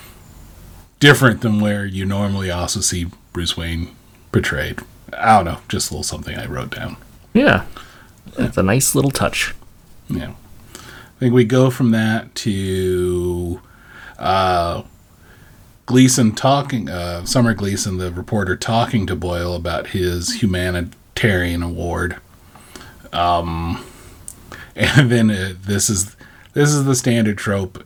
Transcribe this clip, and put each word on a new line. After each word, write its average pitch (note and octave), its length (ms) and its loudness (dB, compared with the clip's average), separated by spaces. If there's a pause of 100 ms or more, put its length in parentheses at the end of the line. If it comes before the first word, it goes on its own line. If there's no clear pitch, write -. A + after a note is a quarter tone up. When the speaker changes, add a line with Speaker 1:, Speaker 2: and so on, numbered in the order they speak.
(1000)
Speaker 1:
different C3 400 6
than G#2+ 180 2
where G#2 260 0
you F#2+ 200 -4
normally G2 460 -2
also F2 280 -2
see F2 280 -2 (260)
Bruce F2 240 -4
Wayne E2+ 320 -4 (420)
portrayed. - 480 0 (380)
I A2 180 6
don't F#2+ 100 4
know, D2+ 120 -6 (100)
just - 240 -4
a - 20 -8
little D#2 100 -8
something D#2 340 -8
I C2+ 80 -10
wrote C2 280 -8
down. - 220 -10 (380)
Speaker 2:
Yeah. G#3 320 4 (720)
That's A#2+ 200 -2
a F2+ 60 2
nice B2 320 2
little C3+ 160 2
touch. - 420 -2 (560)
Speaker 1:
Yeah. - 220 -6 (440)
I - 440 -20
think B2 140 2
we B2 100 8
go B2+ 260 4
from B2+ 220 2
that A2 440 0
to, F2+ 1300 -2 (560)
uh, F2+ 680 0 (1040)
Gleason B2+ 460 6
talking, C3+ 560 0
uh, F2 360 -8
Summer A#2 280 4
Gleason, G2 440 -4
the F2+ 140 -4
reporter, F2+ 440 -4
talking A2+ 520 0
to F#2 80 -4
Boyle F2 400 -4
about E2+ 320 -6
his F2 540 -4
humanitarian F2+ 1200 -2
award. F2 540 -4 (960)
Um, E2+ 720 -2 (480)
<laughs> - 440 -20
and A#2+ 360 4
then, A2+ 200 4
uh, F#2+ 300 -4
this G2 280 -2
is, G2 260 -2 (380)
this D3 160 4
is D3 160 2
the C3+ 100 4
standard A2+ 420 2
trope, G2 480 -4